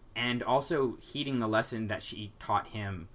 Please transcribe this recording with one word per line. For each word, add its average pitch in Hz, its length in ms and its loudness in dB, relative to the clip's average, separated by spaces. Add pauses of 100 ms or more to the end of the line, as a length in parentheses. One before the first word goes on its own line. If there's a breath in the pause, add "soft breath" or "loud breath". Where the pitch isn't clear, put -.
(160)
and 123 280 0
also 135 580 2
heeding 139 380 -2
the 113 80 2
lesson 110 400 2
that 98 160 -2
she 104 360 -8
taught - 280 0
him 98 480 -6